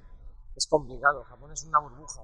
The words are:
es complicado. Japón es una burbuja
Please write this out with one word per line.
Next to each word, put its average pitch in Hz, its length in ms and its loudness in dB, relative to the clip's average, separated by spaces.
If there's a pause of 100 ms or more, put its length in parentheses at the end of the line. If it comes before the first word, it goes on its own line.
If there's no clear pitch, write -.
(540)
es - 140 -2
complicado. 131 560 2
Japón 127 260 -20
es 156 140 -12
una 156 160 6
burbuja 143 440 -14